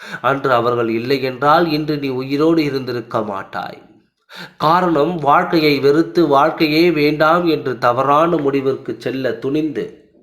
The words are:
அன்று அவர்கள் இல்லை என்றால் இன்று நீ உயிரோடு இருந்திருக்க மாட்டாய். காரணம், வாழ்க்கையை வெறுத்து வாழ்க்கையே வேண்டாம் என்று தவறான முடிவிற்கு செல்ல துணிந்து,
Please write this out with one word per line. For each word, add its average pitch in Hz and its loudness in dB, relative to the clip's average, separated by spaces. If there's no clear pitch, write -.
அன்று 139 0
அவர்கள் 117 0
இல்லை 120 -2
என்றால் 143 2
இன்று 151 -2
நீ 139 -4
உயிரோடு 143 0
இருந்திருக்க 123 -4
மாட்டாய். 98 -10
காரணம், 165 0
வாழ்க்கையை 151 2
வெறுத்து 156 2
வாழ்க்கையே 151 2
வேண்டாம் 156 2
என்று 135 -2
தவறான 139 2
முடிவிற்கு 135 -2
செல்ல 127 -4
துணிந்து, 143 -4